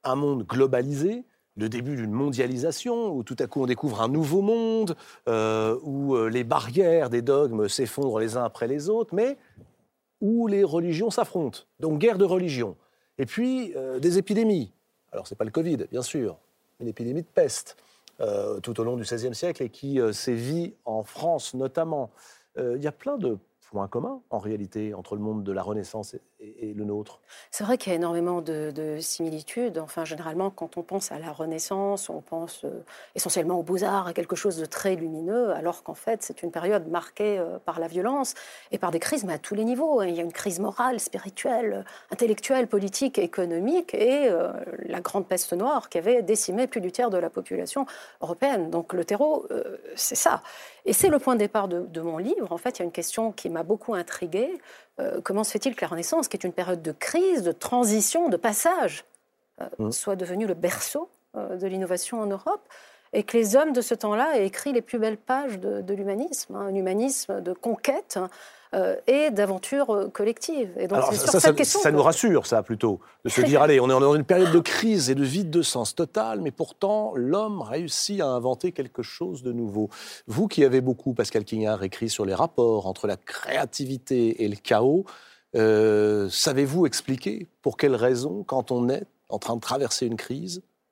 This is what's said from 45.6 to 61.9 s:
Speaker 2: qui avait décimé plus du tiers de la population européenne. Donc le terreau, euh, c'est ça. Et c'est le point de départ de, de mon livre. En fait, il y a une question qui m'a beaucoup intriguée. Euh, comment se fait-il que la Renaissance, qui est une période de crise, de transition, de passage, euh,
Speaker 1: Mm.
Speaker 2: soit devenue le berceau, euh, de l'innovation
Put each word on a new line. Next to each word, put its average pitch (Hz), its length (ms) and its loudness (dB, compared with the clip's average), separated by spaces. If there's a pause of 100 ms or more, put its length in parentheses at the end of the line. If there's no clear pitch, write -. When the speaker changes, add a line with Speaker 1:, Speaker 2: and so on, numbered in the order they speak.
Speaker 2:
qui - 80 -6
avait 220 240 4
décimé 208 460 0
plus 240 160 -6
du 180 100 -4
tiers 247 160 0
de 190 80 0
la 175 140 0
population 185 560 -4 (340)
européenne. 185 480 0
Donc 170 240 -4
le 175 140 -2
terreau, 208 440 2
euh, - 280 -6 (180)
c'est - 180 -2
ça. - 280 2 (420)
Et 381 80 2
c'est - 160 4
le 302 120 6
point 262 140 2
de 233 40 4
départ 202 300 2
de, 175 120 -2
de 175 200 -8
mon 165 180 -4
livre. 233 320 -2
En 170 80 -4
fait, 247 200 -4
il - 20 -14
y - 20 0
a - 20 0
une 175 80 -4
question 226 380 -2
qui - 180 -10
m'a 165 140 -4
beaucoup 208 320 0
intriguée. 196 640 -4 (400)
Euh, - 240 -4
comment 202 220 -2
se - 80 -4
fait-il 226 240 -2
que - 60 -6
la 180 40 -2
Renaissance, 170 400 -2
qui - 100 -6
est - 60 -6
une 180 100 -4
période 180 300 -2
de 160 80 -6
crise, 339 540 0
de 175 80 2
transition, 247 760 2
de 196 80 2
passage, 240 680 0 (560)
euh, - 80 -8 (100)
Speaker 1:
Mm. 110 140 -2
Speaker 2:
soit 196 240 -2
devenue 185 320 -4
le 180 60 0
berceau, 180 540 -4 (280)
euh, 196 200 -6
de 185 120 -4
l'innovation 185 520 -4